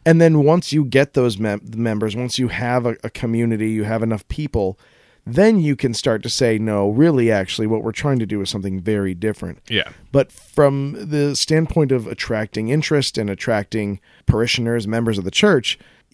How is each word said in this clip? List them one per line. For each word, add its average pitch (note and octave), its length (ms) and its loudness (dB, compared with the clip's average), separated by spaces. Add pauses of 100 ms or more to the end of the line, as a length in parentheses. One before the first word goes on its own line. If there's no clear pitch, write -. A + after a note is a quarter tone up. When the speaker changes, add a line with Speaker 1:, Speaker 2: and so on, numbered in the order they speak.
Speaker 1:
And E3 140 8
then D#3+ 240 6
once E3 280 2
you D3+ 120 2
get C3+ 300 2
those A#2+ 240 2
mem-, G#2 240 -2 (120)
members, A2 400 -2
once B2 240 -6
you B2+ 100 0
have A#2+ 380 -2
a, A2+ 160 -2
a A2+ 80 -8
community, A2+ 600 -2
you A2 100 -2
have A2+ 220 -2
enough A2 240 -4
people, G#2+ 500 -4 (520)
then G3 300 4
you D3 160 2
can A#2+ 160 0
start A2 300 -2
to A#2+ 80 -6
say, A2+ 280 2
"No, G#2 300 0
really, B2 420 4
actually, G#2+ 360 0
what A2 160 -2
we're A2 100 -4
trying C#3 260 -2
to A2+ 60 -2
do G2+ 160 -4
is F#2+ 80 -6
something F#2+ 320 -6
very G2 340 -2
different." F#2 440 -6 (100)
Speaker 2:
Yeah. - 220 -2 (200)
Speaker 1:
But C3+ 220 0
from C#3 600 0 (180)
the C#3+ 260 0
standpoint D#3 560 0
of A#2+ 140 0
attracting A2 640 -6
interest D3 480 0
and G#2 100 -2
attracting G2+ 720 -4 (240)
parishioners, A#2 640 0
members A2+ 300 0
of F#2 60 -4
the F#2 60 -6
church, F3 480 2 (360)